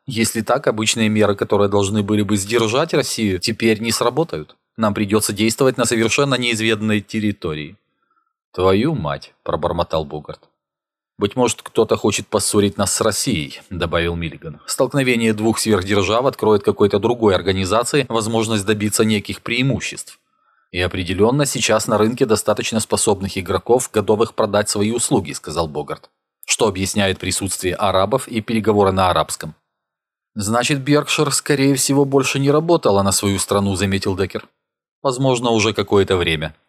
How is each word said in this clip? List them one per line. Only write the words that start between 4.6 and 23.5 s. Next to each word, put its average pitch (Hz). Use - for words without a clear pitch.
Нам 107
придется 107
действовать 113
на 123
совершенно 120
неизведанной 110
территории". 90
"Твою 101
мать", 73
пробормотал 82
Богарт. 76
"Быть -
может, 123
кто-то -
хочет 107
поссорить 101
нас 101
с -
Россией", 98
добавил 85
Миллиган. 80
"Столкновение 123
двух 110
сверхдержав 101
откроет 107
какой-то 104
другой 110
организации 98
возможность 110
добиться 104
неких 107
преимуществ". 123
"И 90
определенно 92
сейчас 107
на 110
рынке 110
достаточно 110
способных 98
игроков, 95